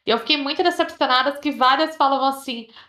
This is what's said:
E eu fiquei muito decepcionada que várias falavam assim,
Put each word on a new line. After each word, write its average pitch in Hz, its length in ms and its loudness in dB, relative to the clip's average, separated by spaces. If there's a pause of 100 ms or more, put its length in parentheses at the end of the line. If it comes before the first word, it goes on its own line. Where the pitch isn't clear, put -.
E - 60 0
eu 226 80 2
fiquei 302 180 0
muito 285 240 -4
decepcionada 285 800 0
que 294 140 -4
várias 269 420 2
falavam 269 340 2
assim, 240 380 -8 (220)